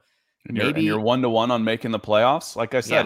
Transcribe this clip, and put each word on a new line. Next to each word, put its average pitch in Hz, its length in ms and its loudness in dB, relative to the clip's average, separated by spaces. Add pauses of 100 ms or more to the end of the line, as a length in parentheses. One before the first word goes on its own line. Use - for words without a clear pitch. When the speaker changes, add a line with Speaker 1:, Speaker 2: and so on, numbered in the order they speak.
(460)
Speaker 1:
And 107 80 -10
you're, 107 120 0
Speaker 2:
maybe 143 140 -2
Speaker 1:
and 107 60 2
you're 107 140 -2
one-to-one 120 500 0
on 117 140 0
making 113 280 -2
the 110 60 -2
playoffs. 113 580 2
Like 113 180 -4
I 127 60 0
said, 113 160 -2
Speaker 2:
Yeah. 120 100 4